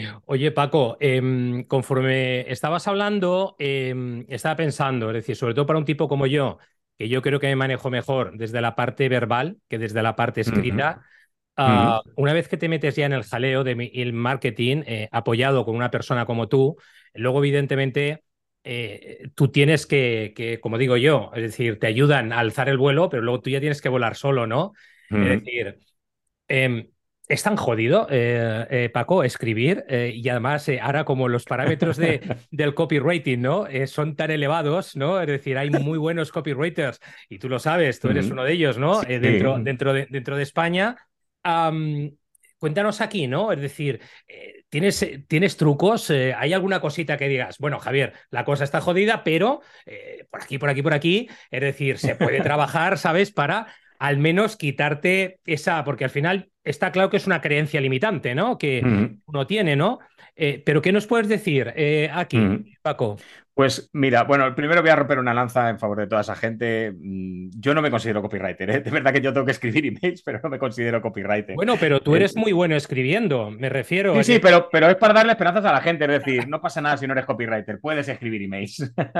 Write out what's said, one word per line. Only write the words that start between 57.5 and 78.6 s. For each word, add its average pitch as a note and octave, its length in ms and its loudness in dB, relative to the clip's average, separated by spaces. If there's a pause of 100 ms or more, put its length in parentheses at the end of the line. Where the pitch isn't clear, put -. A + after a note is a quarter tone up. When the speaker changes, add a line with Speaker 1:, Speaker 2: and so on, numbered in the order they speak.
Speaker 1:
limitante, C3 560 0
¿no? A3 220 0
Que C3 280 -2
Speaker 2:
Ujú. A#2 420 2
Speaker 1:
uno C#3+ 200 -4
tiene, F#3 280 2
¿no? G3 240 0 (360)
Eh, C#3+ 300 -2
pero D3+ 160 4
¿qué F#3 100 2
nos G#3 160 2
puedes A#3 220 2
decir, D3 460 0
eh, D3+ 360 0
aquí, E3 280 -2
Speaker 2:
Ujú. G#2 260 2 (160)
Speaker 1:
Paco? A#2+ 360 -4 (360)
Speaker 2:
Pues C3+ 400 0
mira, C3 300 4
bueno, C3+ 300 2
primero D3+ 280 2
voy D#3+ 80 6
a D#3 80 8
romper C#3+ 200 2
una B2+ 160 0
lanza A#2+ 360 0
en G#2 100 -4
favor G#2 200 -2
de G#2 80 -2
toda G#2+ 140 0
esa G#2 140 -6
gente. A2+ 560 -2
Mm, F#2 640 -10
yo B2 160 2
no D#3 80 2
me D3 80 2
considero A2 320 0
copywriter, F#2+ 480 -4
¿eh? B2+ 120 2
De A#2+ 100 -8
verdad C3+ 220 2
que C#3 80 2
yo C3+ 100 0
tengo C3 140 0
que C3+ 80 2
escribir B2+ 320 -2
emails, E3+ 380 -4
pero - 200 -8
no D#3+ 60 -6
me C3+ 100 -8
considero A#2 420 -2
copywriter. G#2 540 -4
Speaker 1:
Bueno, G#3+ 240 0
pero D3 220 4
tú D3 140 2
Speaker 2:
El - 20 6
Speaker 1:
eres F#3+ 180 2
muy A3 160 0
bueno E3+ 240 2
escribiendo, C#3 760 0
me A2+ 200 -6
refiero E3+ 460 0
Speaker 2:
Sí, A3 40 4
Speaker 1:
a G#3 60 6
Speaker 2:
sí, A#3+ 80 6
Speaker 1:
que A3+ 80 8
Speaker 2:
pero, F3 300 8
pero D#3+ 180 8
es F3+ 80 6
para G#3+ 160 8
darles A3 220 6
esperanzas F3 300 2
a F#3 60 4
la C3+ 100 4
gente, D#3+ 220 0
es C#3+ 80 4
decir, C3+ 380 0
no D#3 120 -4
pasa E3 200 -4
nada D3 160 0
si C3 100 -6
no C3+ 60 -2
eres C3 120 0
copywriter, A2 540 -4
puedes D3 300 -4
escribir A2 320 -6
emails. G2 560 -8